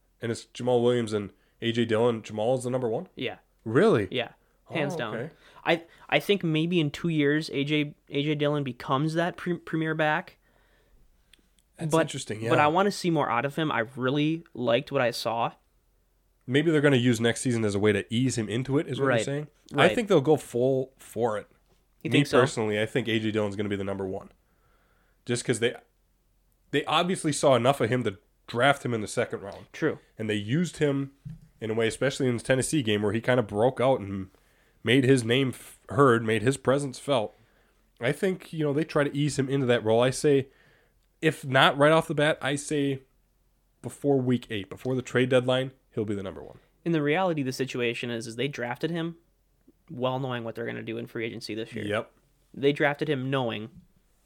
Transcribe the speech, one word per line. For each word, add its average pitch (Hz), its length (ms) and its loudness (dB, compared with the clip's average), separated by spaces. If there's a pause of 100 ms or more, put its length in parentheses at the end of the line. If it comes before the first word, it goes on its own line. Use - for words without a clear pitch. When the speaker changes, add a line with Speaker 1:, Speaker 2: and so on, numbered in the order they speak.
(220)
Speaker 1:
and 117 100 -4
it's 113 140 -6
Jamal 123 380 0
Williams 120 300 2
and 104 180 -4 (300)
A 113 100 0
J 117 140 2
Dillon, 113 360 2
Jamal 107 360 -2
is 120 80 -8
the 123 40 -2
number 127 180 -2
one? 135 280 -4
Speaker 2:
Yeah. 107 220 -8 (280)
Speaker 1:
Really? 127 460 4
Speaker 2:
Yeah. 120 180 -4 (400)
Hands 143 240 -4
Speaker 1:
Oh, - 40 -8
Speaker 2:
down. 113 180 -6
Speaker 1:
okay. 127 180 -10 (320)
Speaker 2:
I, 165 180 0 (260)
I 151 100 2
think 202 240 0
maybe 170 360 0
in 147 120 0
two - 180 -4
years, 151 420 0
A 139 120 -2
J, 147 320 -2 (140)
A 143 140 -4
J 151 120 0
Dillon 147 280 0
becomes 139 520 -2
that 170 220 -2
pre-, 175 200 -6
premier 160 380 -4
back. 156 420 -2 (1400)
Speaker 1:
That's 165 140 -4
Speaker 2:
But, 160 100 4
Speaker 1:
interesting, 135 400 -6
yeah. 113 80 -4
Speaker 2:
but 160 100 4
I 147 80 6
wanna 185 240 2
see 190 180 -4
more 156 220 0
out 120 140 0
of 139 100 -6
him. 160 160 -2
I - 80 0 (160)
really 147 480 -2 (100)
liked 123 380 0
what 139 100 0
I 120 100 2
saw. 117 420 -2 (920)
Speaker 1:
Maybe 147 240 2
they're 156 120 4
gonna 143 160 6
use 120 220 4
next 117 220 0
season 113 240 0
as 101 80 0
a 101 60 0
way 104 140 4
to 101 200 -2
ease 120 240 0
him 110 120 -4
into 120 280 -2
it, 165 100 -2
is 131 120 -6
what 139 60 0
you're 135 40 2
Speaker 2:
Right. 117 160 0
Speaker 1:
saying? 143 220 -6 (260)
Speaker 2:
Right. 147 180 4
Speaker 1:
I 214 40 -2
think 233 140 -2
they'll 175 120 6
go 147 160 2
full 131 640 -2
for 110 400 -4
it. - 80 -14 (560)
Speaker 2:
You - 80 -4
Speaker 1:
Me 127 80 6
Speaker 2:
think 139 80 2
so? 143 140 4
Speaker 1:
personally, 107 380 2
I 110 60 0
think 113 220 -4
A 110 120 0
J 107 120 0
Dillon's 104 240 -2
gonna 104 140 -4
be 101 60 -2
the 98 80 -6
number 98 220 -6
one. 95 240 -8 (960)
Just 120 200 -4
'cause 117 140 0
they, 117 140 0 (960)
they 143 140 0
obviously 175 460 0
saw 139 240 4
enough 120 240 4
of 117 100 0
him 127 140 0
to 104 140 -4 (300)
draft 135 360 2
him 123 100 -2
in 110 80 -2
the 101 60 -6
second 113 340 -4
round. 92 300 -14
Speaker 2:
True. 135 280 -2 (180)
Speaker 1:
And 110 120 -4
they 107 60 2
used 139 420 -2
him 139 340 -2 (500)
in 110 80 -6
a 110 40 -2
way, 113 140 2
especially 131 400 0
in 123 100 2
the 107 60 -8
Tennessee 131 400 0
game, 104 180 2
where 104 120 0
he 113 80 0
kinda 123 220 2
broke 104 360 0
out 123 200 2
and 98 300 -8 (540)
made 120 220 4
his 127 180 6
name 127 260 0
f-, - 300 -14 (100)
heard, 120 340 4
made 110 180 0
his 135 160 0
presence 135 420 -2
felt. 120 400 -2 (640)
I 120 100 0
think, 185 400 -4
you 156 140 -2
know, 143 80 0
they 151 100 0
try 156 220 0
to 143 100 -6
ease 143 240 0
him 139 100 0
into 139 180 0
that 120 160 2
role. 110 180 4
I 127 80 4
say, 135 400 2 (720)
if 156 240 0
not 135 320 4
right 147 160 6
off 160 160 2
the 165 40 -4
bat, 147 280 0
I 139 160 -2
say 139 460 -4 (800)
before 139 380 0
week 123 300 0
eight, 104 200 -8
before - 240 -6
the 127 80 -2
trade 127 280 0
deadline, 127 420 2 (240)
he'll 113 80 -2
be 104 120 -4
the 98 80 -8
number 78 200 -12
one. - 140 -18 (260)
Speaker 2:
And 170 100 -2
the 156 80 2
reality 160 420 0
of - 20 -2
the 131 80 -4
situation 123 560 -4
is, 113 180 -8
is 113 80 -12
they 123 140 -4
drafted 123 420 -6
him 165 240 -6 (800)
well 127 260 -2
knowing 127 240 -4
what 113 120 -10
they're 117 100 -6
gonna 117 180 -8
do 113 140 -8
in 120 100 -8
free 117 180 -6
agency 110 300 -8
this 110 180 -8
year. 110 120 -8
Speaker 1:
Yep. 104 260 -4 (420)
Speaker 2:
They 143 200 2
drafted 147 360 0
him 131 200 -2
knowing 117 400 -4 (560)